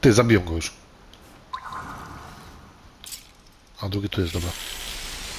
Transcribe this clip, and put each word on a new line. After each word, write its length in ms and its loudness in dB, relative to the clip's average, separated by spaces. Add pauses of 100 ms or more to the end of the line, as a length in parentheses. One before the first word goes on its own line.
Ty, 120 10
zabiłem 320 8
go 80 -4
już. 200 -4 (3000)
A 80 -4
drugi 200 -2
tu 120 0
jest, 120 0
dobra. 160 -2 (880)